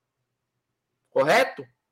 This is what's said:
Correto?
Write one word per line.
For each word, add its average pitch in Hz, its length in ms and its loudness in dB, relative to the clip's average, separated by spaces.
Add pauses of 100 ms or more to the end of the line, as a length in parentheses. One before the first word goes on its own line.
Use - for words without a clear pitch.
(1120)
Correto? 156 540 0 (280)